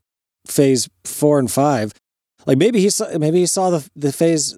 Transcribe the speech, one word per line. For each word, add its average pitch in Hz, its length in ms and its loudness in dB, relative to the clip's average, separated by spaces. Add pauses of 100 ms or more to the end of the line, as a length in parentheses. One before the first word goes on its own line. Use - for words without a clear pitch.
(460)
phase 135 420 2 (160)
four 147 360 0
and 123 100 -2
five." 131 420 0 (540)
Like, 135 120 2
maybe 214 220 2
he 196 100 2
saw, 214 160 -4 (120)
maybe 156 200 0
he 180 80 2
saw 185 240 -2
the, 165 240 -4
the 143 180 -4
phase 165 460 0